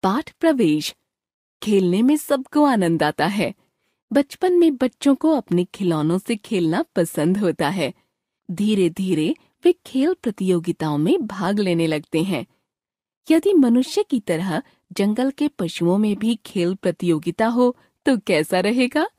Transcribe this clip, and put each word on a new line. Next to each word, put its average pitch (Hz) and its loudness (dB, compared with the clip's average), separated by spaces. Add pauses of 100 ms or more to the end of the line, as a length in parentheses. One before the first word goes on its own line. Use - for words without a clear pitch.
पाठ 214 -2
प्रवेश। 202 0 (680)
खेलने 190 2
में 285 4
सबको 294 0
आनंद 175 2
आता 147 0
है। 196 -2 (600)
बचपन 285 0
में 330 4
बच्चों 262 0
को 311 0
अपने 180 0
खिलौनों 170 0
से 226 -4
खेलना 190 -2 (100)
पसंद 170 0
होता 165 -2
है। 170 -4 (580)
धीरे-धीरे 190 0 (280)
वे 349 4 (100)
खेल 285 -2
प्रतियोगिताओं 175 -2
में 226 0
भाग 190 -4
लेने 170 0
लगते 156 -2
हैं। 170 -4 (840)
यदि 330 2
मनुष्य 254 2
की 254 -2
तरह 170 -4 (280)
जंगल 214 0
के 294 -2
पशुओं 175 -2
में 208 0
भी 220 -2
खेल 180 -4
प्रतियोगिता 175 -2
हो 247 0 (280)
तो 269 2
कैसा 165 0
रहेगा? 254 0